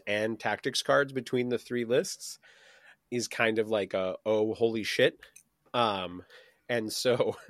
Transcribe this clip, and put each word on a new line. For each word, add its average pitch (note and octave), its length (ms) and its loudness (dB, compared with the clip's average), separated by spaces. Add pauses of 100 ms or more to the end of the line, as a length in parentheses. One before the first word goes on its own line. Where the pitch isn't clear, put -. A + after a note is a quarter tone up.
and G#2+ 320 0
tactics A#2 440 -2
cards C#3 280 2
between B2+ 380 -2
the A#2+ 100 0
three A#2+ 280 -4
lists C3+ 520 -2 (720)
is A#2+ 180 -2
kind A2+ 300 2
of A2 120 0
like G2+ 240 0
a, F#2 220 -2 (100)
"Oh, G#2+ 260 2
holy A2+ 300 0
shit." - 360 2 (540)
Um, F#2+ 520 0 (440)
and A2+ 240 -2
so, B2 440 0 (140)